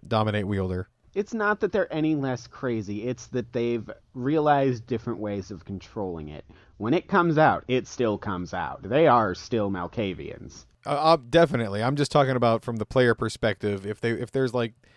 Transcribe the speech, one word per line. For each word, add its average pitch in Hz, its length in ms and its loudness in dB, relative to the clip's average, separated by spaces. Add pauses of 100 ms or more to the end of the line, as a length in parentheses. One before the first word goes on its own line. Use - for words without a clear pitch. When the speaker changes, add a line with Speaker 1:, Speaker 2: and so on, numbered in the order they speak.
Speaker 1:
dominate 107 400 0
wielder. 92 420 -2 (240)
Speaker 2:
It's 208 220 -4
not 208 260 0
that 196 120 0
they're 190 200 0
any 156 220 0
less 131 320 -2
crazy. 104 640 -4
It's 123 200 -6
that 123 240 -6
they've 120 380 -2 (240)
realized 139 720 2
different 113 320 -4
ways 101 320 -6
of 92 140 -14
controlling 90 640 -8
it. 73 160 -14 (340)
When 113 160 -2
it - 140 -2
comes 170 280 2
out, 139 300 4
it 123 220 0
still 110 280 -2
comes 90 380 -6
out. 73 300 -8
They 143 240 4
are 110 260 4
still 104 380 -2
Malkavians. 90 960 -8 (200)
Speaker 1:
Uh, 135 40 -6
uh, 156 260 4 (120)
definitely. 117 540 2
I'm 135 140 0
just 143 160 -2
talking 135 240 4
about 117 260 2
from 117 140 -6
the 107 100 -4
player 123 300 4
perspective. 104 680 -2
If 104 160 -8
they, 117 120 0
if 110 180 -6
there's, 131 240 0
like, 117 200 -2 (220)